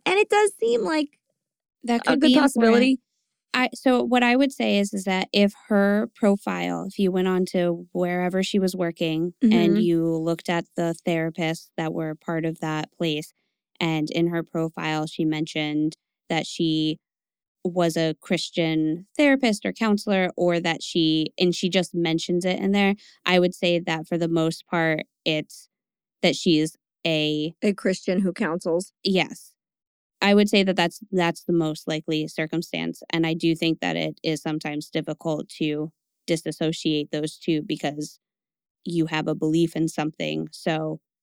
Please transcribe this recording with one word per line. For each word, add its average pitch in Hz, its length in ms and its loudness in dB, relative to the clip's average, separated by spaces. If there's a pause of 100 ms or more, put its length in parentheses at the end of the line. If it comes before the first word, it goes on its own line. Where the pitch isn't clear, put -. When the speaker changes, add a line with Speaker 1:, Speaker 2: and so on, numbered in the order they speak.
Speaker 1:
And 370 120 0
it 427 120 4
does 415 300 4
seem 453 240 0
like 311 360 -2 (640)
Speaker 2:
That 233 180 0
Speaker 1:
a - 100 2
Speaker 2:
could 262 100 2
Speaker 1:
good 311 60 6
Speaker 2:
be 254 60 8
important. 285 220 6
Speaker 1:
possibility. 240 440 6 (540)
Speaker 2:
I, 254 220 2
so 247 280 2
what 240 200 2
I 240 120 4
would 269 160 2
say 214 280 0
is, 202 140 0
is 190 100 -4
that 185 280 -2
if 202 220 4 (140)
her 208 480 2
profile, 180 760 0
if - 80 -16
you 190 140 2
went 185 160 0
on 185 240 2
to 175 420 0
wherever 180 480 -2
she 196 160 0
was 190 180 0
working 170 580 -2 (100)
and 220 80 6
Speaker 1:
Mm-hmm. 170 260 4
Speaker 2:
you 170 300 2
looked 165 420 -2
at 170 160 -2 (100)
the 170 200 -2 (120)
therapists 165 680 -2
that 160 160 -4
were 160 220 -6
part 165 300 -4
of 160 160 -4
that 156 360 -4
place, 160 340 -4 (480)
and 160 300 0
in 170 180 0
her 165 160 -2
profile, 160 640 -4
she - 160 -6
mentioned 156 720 -2 (360)
that 160 180 -2
she 156 500 -2 (680)
was 170 300 0
a 160 260 0
Christian 160 840 -2 (100)
therapist 269 500 2
or 190 60 -2
counselor, 202 640 0
or 175 240 2
that 165 240 -2
she, 156 440 0 (120)
and 180 160 2
she 180 140 -2
just 180 260 -2
mentions 170 480 -2
it 185 160 -2
in 196 140 0
there, 202 220 4 (300)
I 180 140 4
would 180 160 2
say 175 240 0
that 165 280 -4
for 175 100 -2
the 170 100 0
most 165 400 0
part, 165 360 0 (200)
it's - 460 -4 (520)
that 160 140 2
she 160 240 2
is 156 160 -2 (320)
a 151 540 -2
Speaker 1:
A 208 120 0
Christian 190 460 -2
who 185 140 -2
counsels. 175 580 -4 (120)
Speaker 2:
Yes. - 480 -2 (680)
I 202 120 6
would 208 160 6
say 196 140 4
that 190 120 0
that's, 175 240 0 (120)
that's 170 340 0
the 175 80 0
most 156 340 0
likely 156 400 -2
circumstance. 156 760 -6 (100)
And 165 160 0
I 160 60 0
do 165 220 0
think 165 240 -2
that - 160 -2
it 156 280 -4
is 156 180 -2
sometimes 151 480 -6
difficult 156 580 -6 (120)
to 151 320 -4 (360)
disassociate 156 840 -4
those 151 260 -6
two 156 240 -2
because 147 580 -6 (640)
you 170 200 0
have 156 220 -2
a 156 80 -2
belief 160 400 0
in 160 120 -2
something. 156 640 -6
So 156 480 -6 (240)